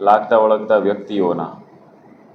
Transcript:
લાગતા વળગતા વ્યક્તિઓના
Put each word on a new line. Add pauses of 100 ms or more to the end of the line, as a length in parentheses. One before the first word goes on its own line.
લાગતા
વળગતા
વ્યક્તિઓના (800)